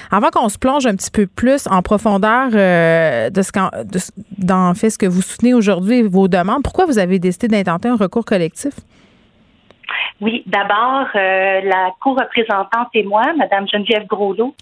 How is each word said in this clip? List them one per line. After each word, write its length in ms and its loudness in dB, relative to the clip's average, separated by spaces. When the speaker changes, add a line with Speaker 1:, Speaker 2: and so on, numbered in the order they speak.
Speaker 1:
Avant 180 2
qu'on 200 0
se 100 -8
plonge 260 0
un 100 2
petit 140 -6
peu 160 0
plus 460 0
en 100 2
profondeur, 720 2
euh, 800 2
de 100 0
ce 100 -4
qu'en, 180 0
de 140 -6
ce, 140 -8
dans, 320 2
en 60 0
fait, 160 0
ce 80 -6
que 80 2
vous 160 0
soutenez 320 0
aujourd'hui, 480 2
vos 240 2
demandes, 340 0
pourquoi 240 0
vous 140 0
avez 180 2
décidé 300 -2
d'intenter 420 0
un 60 0
recours 300 -2
collectif ? 480 -2
Speaker 2:
Oui, 240 -4
d'abord, 680 0
euh, 480 0
la 260 0
co-représentante 960 -2
et 100 0
moi, 200 0
Madame 300 0
Geneviève 380 -2
Groslot 560 -2